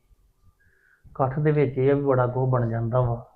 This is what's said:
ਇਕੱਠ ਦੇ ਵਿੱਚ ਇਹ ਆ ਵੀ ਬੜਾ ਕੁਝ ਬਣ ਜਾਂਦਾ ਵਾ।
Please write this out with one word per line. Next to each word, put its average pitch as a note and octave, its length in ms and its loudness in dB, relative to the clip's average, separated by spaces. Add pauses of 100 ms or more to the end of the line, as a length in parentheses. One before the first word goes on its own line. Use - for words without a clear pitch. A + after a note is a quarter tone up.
(1040)
ਇਕੱਠ C3+ 340 -4
ਦੇ D3+ 120 2
ਵਿੱਚ C3+ 260 0
ਇਹ C3 140 2
ਆ C#3+ 40 4
ਵੀ C#3+ 60 0
ਬੜਾ B2+ 260 2
ਕੁਝ C3 220 -2
ਬਣ A#2+ 200 0
ਜਾਂਦਾ A#2 320 -2
ਵਾ। A#2 240 -2 (100)